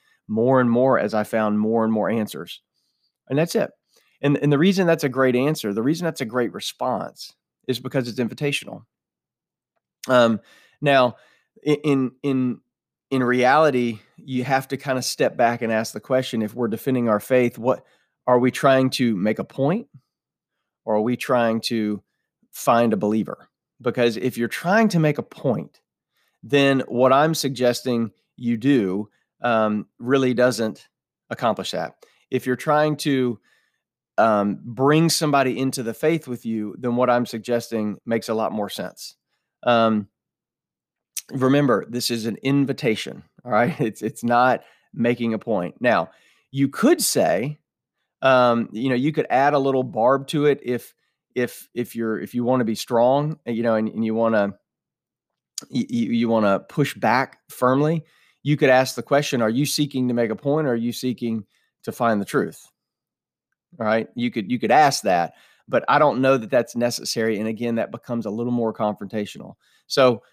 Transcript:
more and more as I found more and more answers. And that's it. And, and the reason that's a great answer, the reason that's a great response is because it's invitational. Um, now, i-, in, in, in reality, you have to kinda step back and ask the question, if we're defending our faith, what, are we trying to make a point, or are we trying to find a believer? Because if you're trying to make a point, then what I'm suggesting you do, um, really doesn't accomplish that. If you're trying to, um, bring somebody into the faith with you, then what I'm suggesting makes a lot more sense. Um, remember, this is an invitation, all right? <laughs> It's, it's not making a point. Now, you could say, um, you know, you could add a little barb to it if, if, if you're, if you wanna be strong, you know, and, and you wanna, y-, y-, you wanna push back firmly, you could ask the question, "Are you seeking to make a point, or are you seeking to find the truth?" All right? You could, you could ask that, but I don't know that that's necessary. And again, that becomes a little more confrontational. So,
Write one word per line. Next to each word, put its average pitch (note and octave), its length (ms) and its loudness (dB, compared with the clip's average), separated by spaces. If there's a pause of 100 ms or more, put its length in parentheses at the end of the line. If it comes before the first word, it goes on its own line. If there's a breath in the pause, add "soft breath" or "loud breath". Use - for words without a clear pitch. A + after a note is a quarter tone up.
(280)
more B2 340 2
and B2 80 2
more B2 300 4
as G#2 160 -2
I G#2+ 80 0
found G#2+ 360 0
more A2+ 240 0
and A2 80 0
more G#2 200 -2
answers. G#2+ 500 -8 (680)
And C3+ 120 -2
that's E3+ 160 -2
it. - 160 -2 (500)
And, C#3+ 160 2
and D3 160 0
the C#3 60 4
reason F#3 260 2
that's E3 180 2
a C#3 60 -2
great B2+ 260 2
answer, B2+ 380 -2
the A2 80 -2
reason E3 240 -2
that's D#3+ 160 -6
a B2+ 40 -6
great A#2 280 -2
response - 800 -8 (340)
is B2 120 -4
because B2+ 280 -4
it's A#2 120 -8
invitational. A2+ 640 -6 (1200)
Um, A#2 320 4 (420 soft breath)
now, C3+ 340 4 (500 soft breath)
i-, D3 180 2
in, C3+ 280 0 (120)
in, C3 360 -2 (500)
in C3 140 0
reality, B2 760 2 (180)
you B2+ 260 -6
have C3+ 260 -2
to C3+ 80 -6
kinda C3 240 -4
step - 360 -2
back A#2 240 2
and A2+ 100 -2
ask A2 220 -2
the G#2+ 60 -12
question, B2+ 420 -2
if G#2+ 120 -4
we're A#2+ 140 -2
defending A#2+ 420 -2
our G#2 100 4
faith, B2 380 2
what, A#2+ 280 -2 (420)
are B2 120 4
we B2+ 120 2
trying C3 400 4
to A#2 240 0
make G#2+ 240 0
a - 40 -6
point, E3 440 -4 (1000)
or A2 100 0
are G#2+ 60 2
we A#2+ 160 -2
trying A#2 440 0
to G#2+ 400 -4 (500)
find A#2 420 2
a G#2+ 40 0
believer? G#2 520 -4 (320)
Because A#2+ 360 0
if A#2+ 200 -4
you're A#2 100 -2
trying G#3 420 2
to F3 100 2
make D3+ 180 2
a A#2 60 -4
point, - 580 -6 (640)
then C#3 440 2
what B2+ 260 4
I'm D#3 200 4
suggesting B2 800 -2 (260)
you A#2+ 200 -2
do, G#2+ 520 0 (340)
um, A2 440 0 (120)
really B2+ 340 2
doesn't A2+ 540 0 (420)
accomplish A2 420 -4
that. E2 240 -6 (340 soft breath)
If B2+ 160 -4
you're B2+ 100 0
trying D3+ 420 0
to, C3 420 -2 (800)
um, G#2 460 2
bring C#3+ 460 2
somebody C#3 480 0
into C3 260 -4
the A2 100 -6
faith D#3 340 -2
with B2 180 -10
you, G#2+ 320 -6
then A#2+ 180 -4
what B2 140 2
I'm B2 160 2
suggesting A2 800 -4
makes A#2 240 -4
a A2+ 40 -2
lot A2 180 -2
more G2+ 180 -6
sense. - 460 -12 (480)
Um, A2+ 440 2 (1200)
remember, C3 560 2
this A#2+ 240 -6
is A2+ 140 -4
an A2 180 -6
invitation, C3 800 -2 (200)
all B2 80 -12
right? A2+ 240 2
<laughs> - 40 -6
It's, A2 220 -4
it's A2+ 220 -6
not A#2+ 400 2 (300 soft breath)
making A#2 400 0
a G#2+ 60 -4
point. F#2 400 -4
Now, G#2 320 2 (400 soft breath)
you C#3 160 0
could C#4 340 2
say, G#2 580 -2 (640)
um, B2 500 4
you B2+ 180 -4
know, B2+ 60 0
you C3+ 160 0
could D3+ 180 -2
add C#3 240 2
a C#3+ 60 2
little C3+ 240 0
barb B2+ 440 0
to D3 180 -2
it D3 180 2
if, A#2+ 300 -6 (400)
if, - 400 -6
if A#2 220 -8
you're, A2 240 -4
if - 160 -10
you A#2+ 80 -2
wanna B2+ 220 2
be A2 100 -2
strong, C3+ 680 0
you A#2 180 -4
know, A2+ 120 2
and, A2 120 0
and A2 180 -4
you A2 80 -2
wanna, A2 400 2 (1160)
y-, A#2+ 180 -2
y-, A#2 200 -2
you A#2 180 0
wanna G#2 320 2
push - 360 -4
back A#2+ 440 0 (100)
firmly, D3 540 0 (400 soft breath)
you C#3+ 140 2
could C#3+ 120 4
ask C3 260 4
the A#2+ 80 -8
question, C#3+ 380 0
"Are A2 80 2
you C3 160 0
seeking C3+ 420 -2
to B2 60 -2
make A#2 180 0
a A2 40 -6
point, C#3+ 320 -2
or B2+ 40 0
are A#2+ 40 0
you A#2 160 -2
seeking A2+ 540 -6 (380)
to A2+ 80 -8
find A#2 280 0
the G2+ 60 -4
truth?" F2+ 420 -4 (1120)
All A2+ 60 -6
right? A2 300 0
You A#2+ 160 -2
could, A2 200 -6
you B2 80 -2
could A2+ 120 2
ask C#3+ 320 4
that, F2 300 2 (340 soft breath)
but A#2+ 200 0
I D3 120 4
don't C3 220 4
know C3+ 160 4
that A2+ 120 -8
that's A#2+ 260 0
necessary. A2+ 640 -2
And A2 80 -4
again, A#2 280 -4
that A2 160 -4
becomes A2+ 340 -8
a G#2+ 60 -6
little A#2+ 200 -4
more A#2 220 -2
confrontational. G#2+ 840 -6 (320)
So, B2+ 460 4